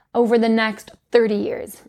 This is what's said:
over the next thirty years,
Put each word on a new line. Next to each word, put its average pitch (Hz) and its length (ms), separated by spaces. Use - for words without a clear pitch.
over 240 240
the 226 100
next 220 420
thirty 226 240
years, - 540